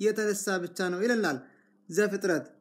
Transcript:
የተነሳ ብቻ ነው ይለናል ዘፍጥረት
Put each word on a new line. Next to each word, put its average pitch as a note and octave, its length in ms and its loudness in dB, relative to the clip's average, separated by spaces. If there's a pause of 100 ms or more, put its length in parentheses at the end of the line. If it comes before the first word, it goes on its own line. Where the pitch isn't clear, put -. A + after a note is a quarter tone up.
የተነሳ G#3 460 0 (140)
ብቻ F3 280 -4
ነው F3+ 120 -2
ይለናል G#3 380 2 (500)
ዘፍጥረት F#3+ 560 2 (160)